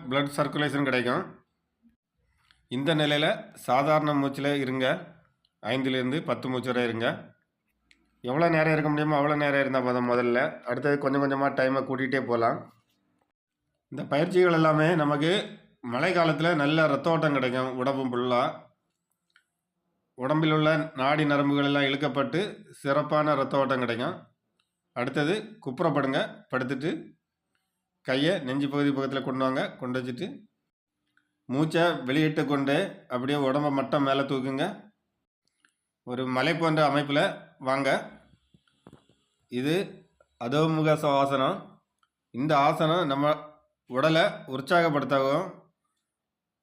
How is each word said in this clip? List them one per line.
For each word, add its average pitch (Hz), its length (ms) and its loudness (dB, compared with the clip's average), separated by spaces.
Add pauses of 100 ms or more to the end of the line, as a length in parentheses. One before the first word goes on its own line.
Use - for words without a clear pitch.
பிளட் 139 280 -2
சர்க்குலேஷன் 143 520 -2
கிடைக்கும். 127 340 0 (1500)
இந்த 147 240 0
நிலையில 147 280 2 (380)
சாதாரண 147 560 2
மூச்சுல 139 280 -2 (140)
இருங்க. 131 240 0 (760)
ஐந்துல 131 380 -2
இருந்து 131 200 -2 (100)
பத்து 117 220 -4
மூச்சு 127 200 -4
வரை 120 160 0
இருங்க. 113 180 -2 (1200)
எவ்வளோ 160 260 2
நேரம் 156 200 4
இருக்க 156 180 0
முடியுமோ 151 260 0
அவ்வளோ 147 240 2
நேரம் 139 200 2
இருந்தா 131 240 0
போதும் 123 240 0
முதல்ல. 120 320 2 (260)
அடுத்தது 143 340 0
கொஞ்சம் 139 200 0
கொஞ்சமா 139 260 0 (100)
டைமை 131 300 2
கூட்டிகிட்டே 131 320 -2 (100)
போலாம். 117 280 0 (1300)
இந்த 131 120 -8 (100)
பயிற்சிகள் 175 460 4
எல்லாமே 156 300 4 (140)
நமக்கு 147 280 2 (600)
மழை 165 240 0
காலத்துல 160 340 2 (120)
நல்ல 156 300 4
ரத்த 165 200 0
ஓட்டம் 151 240 2
கிடைக்கும். 131 340 0 (100)
உடம்பு 135 280 -2
ஃபுல்லா 123 320 0 (1800)
உடம்பில் 156 320 2
உள்ள 156 160 4 (300)
நாடி 151 280 2
நரம்புகள் 143 400 2
எல்லாம் 143 180 2
இழுக்கப்பட்டு 135 540 -2 (400)
சிறப்பான 151 580 0
ரத்த 131 220 -2
ஓட்டம் 131 240 0
கிடைக்கும். 120 320 -4 (800)
அடுத்தது 143 380 -2 (300)
குப்புறப்படுங்க. 139 540 0 (320)
படுத்துட்டு 131 400 -4 (1160)
கையை 139 240 2 (140)
நெஞ்சு 143 260 -2
பகுதி 143 200 2
பக்கத்துல 135 360 -2
கொண்டு 131 160 -2
வாங்க. 131 180 0 (180)
கொண்டு 127 180 -6
வச்சுட்டு 127 280 -8 (1300)
மூச்சை 160 320 0 (240)
வெளியிட்டு 156 420 0
கொண்டு 139 260 0 (380)
அப்படியே 131 320 -2
உடம்ப 147 320 0
மட்டும் 139 300 0
மேல 135 240 0
தூக்குங்க. 135 340 -4 (1400)
ஒரு 123 140 -6 (120)
மலை 143 240 2
போன்ற 156 300 2
அமைப்புல 143 320 0 (480)
வாங்க. 135 180 0 (1600)
இது 135 220 -2 (720)
அதோமுக 156 480 2 (280)
ஆசனம். 139 360 0 (840)
இந்த 151 140 0 (140)
ஆசனம் 165 360 2 (100)
நம்ம 147 200 2 (640)
உடலை 160 260 4 (320)
உற்சாகப்படுத்தவும் 143 920 2 (1160)